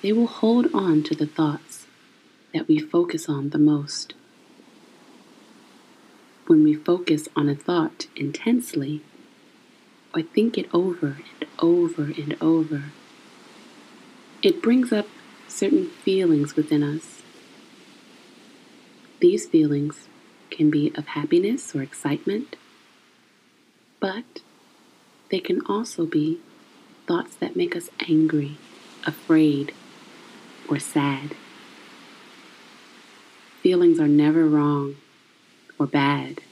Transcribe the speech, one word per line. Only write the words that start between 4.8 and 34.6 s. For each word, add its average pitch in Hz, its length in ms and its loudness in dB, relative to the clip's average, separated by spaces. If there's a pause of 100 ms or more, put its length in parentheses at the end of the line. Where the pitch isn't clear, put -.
When 156 180 8
we 151 120 6
focus 170 600 -2
on 147 120 0
a 143 80 0
thought 160 600 -4
intensely, 151 840 -4 (1120)
or 165 80 -2
think 214 360 0
it 185 160 -6
over 170 440 -2 (220)
and - 180 -10
over 170 460 2
and 147 380 -6
over, 156 500 0 (1500)
it 190 180 2
brings 240 300 2
up 208 160 -2 (400)
certain 196 380 0
feelings 170 720 0
within 151 260 0
us. 147 380 -8 (2000)
These 185 260 4
feelings 147 640 0 (400)
can 151 200 2
be 147 260 0
of 147 120 -10
happiness 180 680 -2
or 139 80 -4
excitement, 151 760 -6 (1400)
but 202 400 -8 (880)
they 190 80 -2
can - 220 -2
also 202 440 -4
be 156 360 -2 (680)
thoughts - 300 -4
that - 180 -8
make 175 180 -2
us 170 160 -10 (160)
angry, 156 520 2 (480)
afraid, 147 680 2 (920)
or 147 100 -2
sad. 143 600 -4 (2250)
Feelings 175 360 4
are 151 120 2
never 151 360 4
wrong 147 520 0 (840)